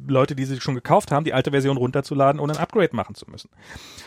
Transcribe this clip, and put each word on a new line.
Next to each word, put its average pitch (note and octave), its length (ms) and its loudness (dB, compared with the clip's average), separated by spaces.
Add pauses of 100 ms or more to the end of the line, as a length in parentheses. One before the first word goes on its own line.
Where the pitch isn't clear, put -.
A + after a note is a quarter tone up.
Leute, C3+ 280 2
die C3 100 -4
sie C3 160 -6
schon C3+ 140 -4
gekauft - 360 2
haben, D3 140 0
die - 80 -2
alte C3+ 180 0
Version C#3 240 2
runterzuladen, C#3 640 2
ohne D3 140 -2
ein C#3+ 60 -6
Upgrade E3+ 360 0
machen G#2 200 -4
zu - 140 -20
müssen? - 200 -20 (580)